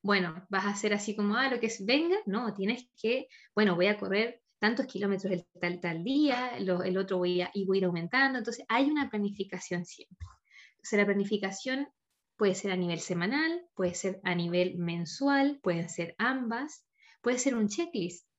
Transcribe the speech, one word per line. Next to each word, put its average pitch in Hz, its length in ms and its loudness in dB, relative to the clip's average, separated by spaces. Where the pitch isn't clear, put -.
Bueno, 185 460 0
vas 196 160 0
a 202 60 0
hacer 208 220 0
así 208 220 -2
como, 208 200 0
"Ah, 262 140 2
lo 240 100 0
que 220 80 0
es, 196 180 -6
venga". 330 400 4
No, 214 280 -2
tienes 202 360 -4
que, 247 260 -2
bueno, 208 200 4
voy 180 120 6
a 208 100 2
correr 208 440 -2
tantos 226 280 2
kilómetros 196 460 -2
el 175 120 -4
tal, 175 180 -2
tal 165 240 -4
día, 254 560 0
lo, 180 240 0
el 185 140 0
otro 190 200 -2
voy 180 240 2
a, 175 120 -2
y 196 120 -2
voy 190 120 2
a - 20 4
ir 185 60 2
aumentando. 240 520 0
Entonces, 233 320 -6
hay 269 200 2
una 294 200 0
planificación 196 760 -4
siempre. - 420 -18
Entonces, - 260 -2
la 202 60 6
planificación 202 840 -2
puede 196 180 4
ser 196 160 -4
a 185 60 0
nivel 175 220 0
semanal, 285 760 0
puede 175 200 0
ser 190 280 -4
a 180 120 0
nivel 175 420 2
mensual, 269 840 0
pueden 170 260 0
ser 170 300 -6
ambas, 254 680 -4
puede 247 180 2
ser 254 160 2
un 214 140 4
checklist. 247 580 -4